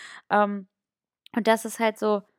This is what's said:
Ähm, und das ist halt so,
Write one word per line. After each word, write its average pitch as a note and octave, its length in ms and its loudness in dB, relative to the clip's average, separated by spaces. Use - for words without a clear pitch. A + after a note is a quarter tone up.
Ähm, G3+ 380 2
und A3 120 0
das A3 180 2
ist G#3+ 140 -10
halt A3 180 0
so, G#3 240 0